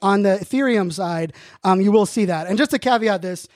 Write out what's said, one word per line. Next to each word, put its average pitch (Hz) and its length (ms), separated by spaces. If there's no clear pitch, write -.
on 196 200
the 196 200
Ethereum 233 500
side, 170 420
um, 190 160
you 202 100
will 214 140
see 208 200
that. 170 220
And 202 100
just 285 140
to 277 80
caveat 220 420
this, 180 340